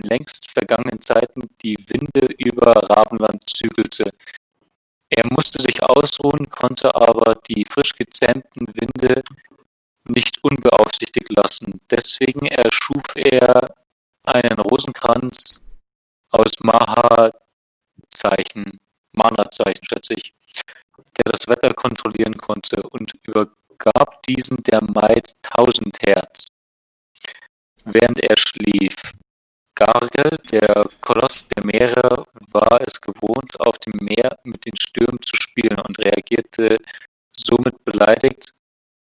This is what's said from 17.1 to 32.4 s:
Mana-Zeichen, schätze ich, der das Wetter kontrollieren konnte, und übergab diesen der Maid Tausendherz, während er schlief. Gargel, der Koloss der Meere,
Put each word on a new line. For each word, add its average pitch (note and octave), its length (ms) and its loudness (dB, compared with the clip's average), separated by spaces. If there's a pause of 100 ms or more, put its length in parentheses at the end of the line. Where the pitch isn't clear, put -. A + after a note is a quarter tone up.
Mana-Zeichen, A2 720 0
schätze G#2+ 300 -6
ich, - 180 -12 (640)
der - 340 -4
das - 160 -6
Wetter A#2+ 260 2
kontrollieren A2 640 -4
konnte, G2+ 540 -8
und A#2 240 -12 (100)
übergab - 1000 -2
diesen B2+ 400 -4
der A2 200 2
Maid G#2+ 500 0 (100)
Tausendherz, G#2 1000 0 (1400)
während A#2+ 340 2
er - 180 2
schlief. - 580 -2 (800)
Gargel, A#2+ 600 2 (140)
der G#2 340 4 (160)
Koloss - 480 -2
der - 160 -6
Meere, B2 600 0 (260)